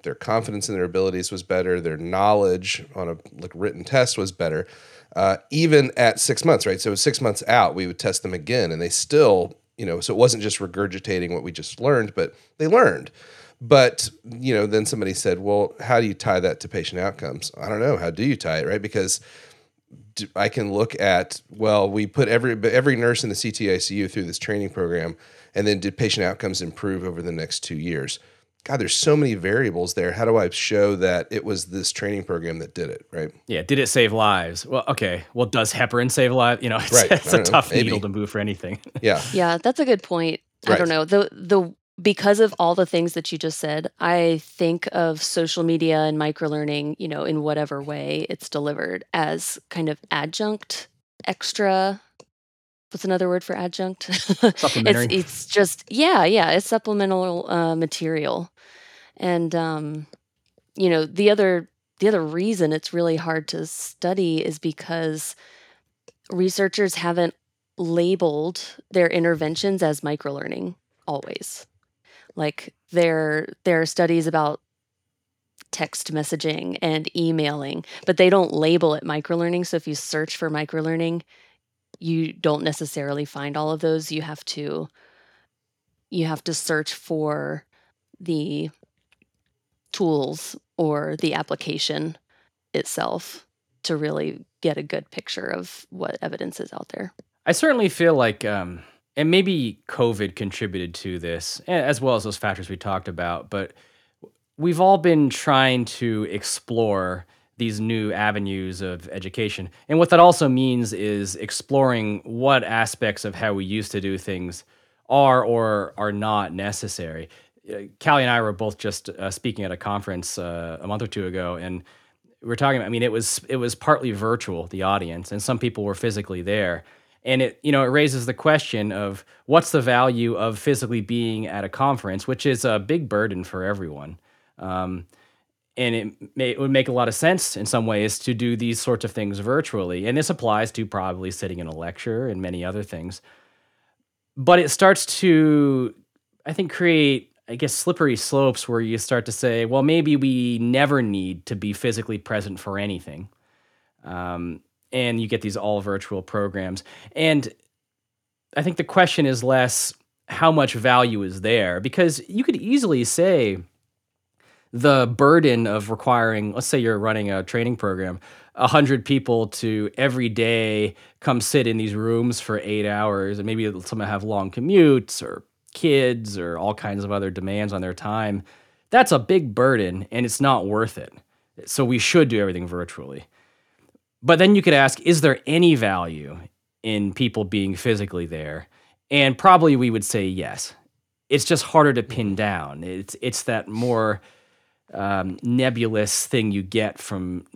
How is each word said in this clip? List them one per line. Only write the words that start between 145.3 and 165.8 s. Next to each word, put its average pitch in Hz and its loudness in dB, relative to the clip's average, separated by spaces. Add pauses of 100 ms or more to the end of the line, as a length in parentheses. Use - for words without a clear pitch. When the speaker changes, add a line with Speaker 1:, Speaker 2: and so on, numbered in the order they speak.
Speaker 2:
I 156 -8
think, 165 -4
create, 156 4 (160)
I 117 -10
guess, 135 -2
slippery 147 2
slopes 135 0
where 117 0
you 113 -2
start 120 -2
to 120 -6
say, 117 0
"Well, 131 2
maybe 156 4
we 127 0
never 135 4
need 92 -2
to 117 -6
be 104 -4
physically 113 -4
present 101 -6
for 98 -8
anything." 92 -8 (760)
Um, 87 -8 (300)
and 120 0
you 113 -4
get 110 -2
these 104 -6
all 101 -2
virtual 98 -6
programs. 95 -6 (320)
And 151 2 (1040)
I 143 0
think 170 -2
the 165 -2
question 170 4
is 127 0
less 127 2 (360)
how 160 4
much 147 2
value 120 4
is 92 -8
there, 98 2
because 156 0
you 220 -2
could 254 0
easily 202 2
say 135 2 (1160)
the 131 4
burden 143 6
of 104 -2